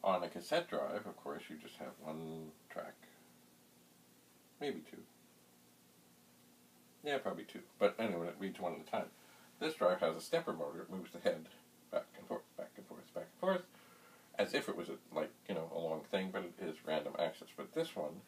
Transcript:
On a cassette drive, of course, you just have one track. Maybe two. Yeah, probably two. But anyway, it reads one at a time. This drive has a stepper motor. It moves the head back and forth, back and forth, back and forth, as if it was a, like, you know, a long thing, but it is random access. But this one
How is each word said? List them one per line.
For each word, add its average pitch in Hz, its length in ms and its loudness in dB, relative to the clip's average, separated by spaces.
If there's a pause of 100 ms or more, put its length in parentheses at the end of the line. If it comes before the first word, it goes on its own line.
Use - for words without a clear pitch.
On 92 200 6
a 85 40 0
cassette - 420 2
drive, - 360 0
of 85 180 -8
course, - 260 -6
you 80 60 -8
just - 220 -14
have - 240 -8
one 80 500 -6 (180)
track. - 260 -6 (1600)
Maybe 147 300 -2
two. - 80 -14 (2000)
Yeah, 147 160 2
probably 90 260 -2
two. - 160 -10 (180)
But - 180 8
anyway, 90 300 2
it 87 120 -4
reads 95 200 -2
one 87 140 0
at 78 140 -8
a - 40 -6
time. 101 160 0 (520)
This 156 160 0
drive - 260 6
has 82 140 4
a - 60 -6
stepper - 320 2
motor. 82 280 -4
It 98 100 -10
moves 92 200 -6
the 85 80 -10
head 80 280 2 (440)
back - 140 2 (120)
and - 100 -16
forth, - 140 -4 (160)
back - 180 -8
and - 100 -14
forth, - 280 -14
back - 180 -4
and - 80 -20
forth, 180 240 4 (760)
as 101 160 4
if - 140 2
it 101 80 0
was - 140 -4
a, - 260 -8
like, - 160 2 (160)
you 95 80 0
know, 80 180 0
a 82 60 0
long 80 220 2 (100)
thing, 95 200 4
but - 120 -2
it - 180 -6
is 78 140 -2 (100)
random 76 340 2
access. - 360 0
But - 180 -8
this 165 220 0
one - 320 -2